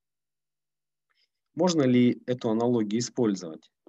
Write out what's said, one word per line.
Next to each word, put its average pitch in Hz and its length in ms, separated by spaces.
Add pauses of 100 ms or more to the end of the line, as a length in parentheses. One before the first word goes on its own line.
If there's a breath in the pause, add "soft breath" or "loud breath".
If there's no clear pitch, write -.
(1600)
Можно 165 280
ли 123 420
эту 127 240
аналогию 113 500
использовать? 95 720 (180)